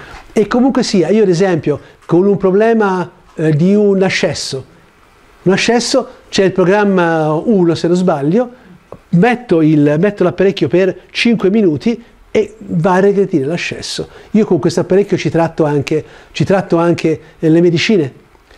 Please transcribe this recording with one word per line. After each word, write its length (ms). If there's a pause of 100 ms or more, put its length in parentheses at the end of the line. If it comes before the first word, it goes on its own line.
(320)
E 140
comunque 360
sia, 280
io 120
ad 60
esempio 500 (280)
con 200
un 100
problema, 720 (260)
eh, 180
di 220
un 280
ascesso, 600 (800)
un 100
ascesso, 560 (200)
c'è 160
il 80
programma 800
uno 440
se 100
non 100
sbaglio, 540 (600)
metto 520
il, 380
metto 240
l'apparecchio 440
per 420
cinque 380
minuti 540 (280)
e 280
va 360
a 60
regredire 440
l'ascesso. 640 (240)
Io 140
con 120
questo 220
apparecchio 360
ci 140
tratto 340
anche, 400 (280)
ci 120
tratto 320
anche, 440 (180)
eh, 100
le 120
medicine, 520 (460)